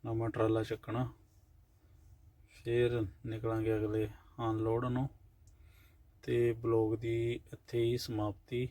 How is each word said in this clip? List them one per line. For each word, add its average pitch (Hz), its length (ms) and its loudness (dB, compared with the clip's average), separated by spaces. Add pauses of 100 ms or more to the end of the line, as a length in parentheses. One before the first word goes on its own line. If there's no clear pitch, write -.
ਨਵਾਂ 113 240 -2
ਟਰਾਲਾ 110 340 2
ਚੱਕਣਾ। 113 500 -6 (1400)
ਫੇਰ 120 560 0 (200)
ਨਿਕਲਾਂਗੇ 110 500 0
ਅਗਲੇ 107 340 0 (400)
ਅਨਲੋਡ 113 360 0
ਨੂੰ। 127 240 -2 (1120)
ਤੇ 120 300 2
ਬਲੌਗ 113 460 2
ਦੀ 117 400 -2 (140)
ਇੱਥੇ - 300 -2
ਹੀ 117 140 2
ਸਮਾਪਤੀ। 117 720 -4